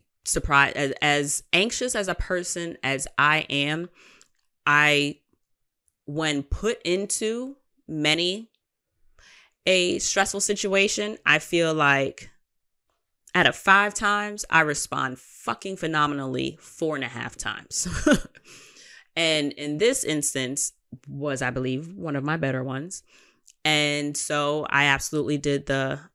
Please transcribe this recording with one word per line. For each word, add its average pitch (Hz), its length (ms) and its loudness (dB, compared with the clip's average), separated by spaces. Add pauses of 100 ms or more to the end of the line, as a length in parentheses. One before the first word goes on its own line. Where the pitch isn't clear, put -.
(260)
surprise, 139 480 2
as, 139 280 -2
as 147 420 0 (100)
anxious 226 420 2
as 202 120 -2
a 180 80 -2
person 175 680 -6
as 135 240 -2 (100)
I 151 320 4
am, 151 400 -2 (760)
I, 147 540 4 (840)
when 147 380 -2
put 220 380 -2
into 220 760 -2 (320)
many 165 600 0 (1160)
a 185 340 2
stressful 196 420 -2
situation, 202 840 0
I 147 140 6
feel 165 340 0
like 139 580 0 (1040)
out 180 100 4
of 123 100 4
five 202 380 4
times, 208 560 -2
I 160 120 6
respond 139 580 -2
fucking - 580 -8
phenomenally 143 840 -2
four - 360 -4
and 135 100 -6
a 120 40 -6
half 117 260 -10
times. - 520 -6 (180)
<laughs> - 220 4 (880)
And 156 380 2
in 147 260 -6
this 233 260 2
instance, 139 680 -2 (360)
was, 139 340 -6
I 127 80 -2
believe, 131 440 -4
one 170 220 -6
of 135 80 -2
my 151 140 -2
better 135 260 -2
ones. 135 400 -8 (600)
And 147 500 2
so 147 540 -2
I 143 160 4
absolutely 143 520 0
did 143 280 -2
the, 135 340 -2 (160)